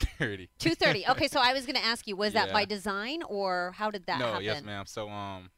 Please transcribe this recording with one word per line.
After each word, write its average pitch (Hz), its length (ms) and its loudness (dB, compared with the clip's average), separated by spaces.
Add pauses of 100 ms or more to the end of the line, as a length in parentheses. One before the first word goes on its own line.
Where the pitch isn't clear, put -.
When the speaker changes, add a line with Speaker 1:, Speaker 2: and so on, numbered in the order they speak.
Speaker 1:
thirty. 101 540 -2
<laughs> - 40 -16
Speaker 2:
Two 330 160 2
thirty. 247 320 2
Okay, 262 220 4
so 285 120 0
I 247 120 6
was 269 140 -2
gonna 262 120 -2
ask 226 300 0
you, 196 80 -4
was 202 160 2
that 196 180 4
by 202 120 4
Speaker 1:
Yeah. - 20 0
Speaker 2:
design, 208 580 -2
or 185 540 0
how 214 160 -2
did 190 140 -8
that 175 120 0
Speaker 1:
No, 120 140 2
Speaker 2:
happen? 101 120 -2
Speaker 1:
yes, 123 200 -2
ma'am. 101 220 -8
So, 107 220 -6
um, 98 500 -8